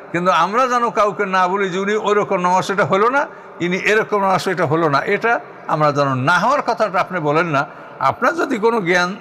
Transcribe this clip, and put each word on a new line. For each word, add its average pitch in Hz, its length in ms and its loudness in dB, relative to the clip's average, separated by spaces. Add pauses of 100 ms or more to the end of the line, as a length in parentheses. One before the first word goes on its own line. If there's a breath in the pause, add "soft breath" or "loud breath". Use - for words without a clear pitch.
(120)
কিন্তু 175 180 0
আমরা 190 360 2
যেন 240 240 0
কাউকে 202 360 0
না 185 220 2
বলি 190 220 0
যে 175 80 -4
উনি 202 180 -2
ওইরকম 202 400 0
নামাজ, 180 340 0
এটা 196 140 0
হলো 196 240 2
না, 285 180 0 (340 loud breath)
ইনি 180 160 -2
এরকম 208 440 0
নামাজ, 190 280 0
এটা 175 180 0
হলো 160 220 2
না, 139 160 2
এটা 226 360 0 (280)
আমরা 151 240 2
যেন 139 220 0
না 147 240 2
হওয়ার 247 240 2
কথাটা 214 380 -2
আপনি 180 200 -4
বলেন 151 260 2
না। 147 200 0 (340 loud breath)
আপনার 233 360 0
যদি 285 220 -2
কোনো 226 220 0
জ্ঞান 180 400 0